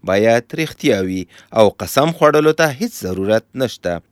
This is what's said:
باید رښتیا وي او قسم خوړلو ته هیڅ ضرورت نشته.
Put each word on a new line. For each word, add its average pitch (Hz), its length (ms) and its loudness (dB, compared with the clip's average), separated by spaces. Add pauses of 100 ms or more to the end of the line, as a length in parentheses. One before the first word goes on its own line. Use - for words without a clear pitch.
(120)
باید 113 500 0
رښتیا 117 480 -2
وي 92 140 -6 (340)
او 107 140 6 (100)
قسم 147 380 -2
خوړلو 151 420 4
ته 143 180 0
هیڅ 233 140 -6 (160)
ضرورت 98 440 -2 (120)
نشته. 87 360 -8 (100)